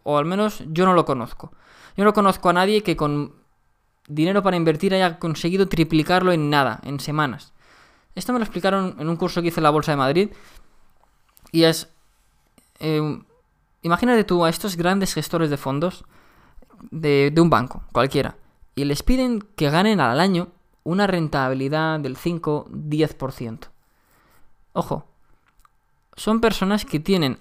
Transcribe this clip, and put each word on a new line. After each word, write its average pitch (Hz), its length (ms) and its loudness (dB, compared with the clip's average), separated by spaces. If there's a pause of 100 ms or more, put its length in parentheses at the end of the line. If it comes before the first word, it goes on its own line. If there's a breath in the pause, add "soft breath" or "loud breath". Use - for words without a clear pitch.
o 147 160 0
al 147 60 2
menos 202 420 -2
yo 160 180 0
no 185 80 6
lo 170 120 6
conozco. - 480 -6 (440 soft breath)
Yo 196 80 2
no 208 80 6
conozco 196 380 2
a 170 40 6
nadie 202 280 2
que 175 140 -2
con 147 380 -2 (720)
dinero 170 340 0
para 185 140 2
invertir 165 360 2
haya 185 260 0
conseguido 180 500 -2
triplicarlo 170 640 2
en 151 180 2
nada, 135 320 0
en 139 160 -8
semanas. 147 540 -4 (640 soft breath)
Esto 185 160 -6
me 247 80 0
lo 220 40 -2
explicaron 190 540 -2
en 156 100 -6
un 170 80 -2
curso 175 240 -4
que 170 80 0
hice 170 120 -4
en 160 40 0
la 147 60 4
Bolsa 151 220 0
de 147 40 0
Madrid, 143 340 0 (1200 soft breath)
y 165 100 2
es, 165 300 2 (880)
eh, 151 420 -4 (600)
imagínate 214 420 2
tú 175 200 2
a 165 60 4
estos 180 260 -6
grandes 185 380 0
gestores 160 340 -2
de 143 80 -2
fondos 143 480 -4 (840 soft breath)
de, 143 420 2
de 165 80 4
un 170 100 6
banco, 123 420 0
cualquiera, 135 440 0 (380)
y 139 100 -2
les 139 200 -2
piden 247 380 2 (120)
que 143 160 0
ganen 190 300 2
al 127 180 2
año 180 300 2 (340)
una 190 240 0
rentabilidad 151 960 -2
del 135 160 -6
cinco, 165 560 -4
diez 151 420 -2
por 131 160 -8
ciento. 117 380 -12 (1040)
Ojo, 151 340 -6 (1120)
son 220 240 0
personas 208 440 0
que - 140 -4
tienen 156 420 0